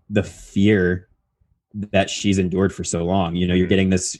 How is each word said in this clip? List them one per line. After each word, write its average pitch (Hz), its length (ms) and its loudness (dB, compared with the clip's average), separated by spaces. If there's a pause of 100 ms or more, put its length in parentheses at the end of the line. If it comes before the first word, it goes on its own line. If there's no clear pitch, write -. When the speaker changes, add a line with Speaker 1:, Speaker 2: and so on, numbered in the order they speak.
Speaker 1:
the 104 140 0
fear 95 840 0 (640)
that 98 360 -2
she's 98 300 0
endured 92 340 0
for 90 120 -10
so 85 180 -4
long. 87 320 -2
You 90 120 -2
know, 90 60 0
you're 90 120 4
Speaker 2:
Mm-hmm. 85 40 -8
Speaker 1:
getting 95 200 2
this - 300 -2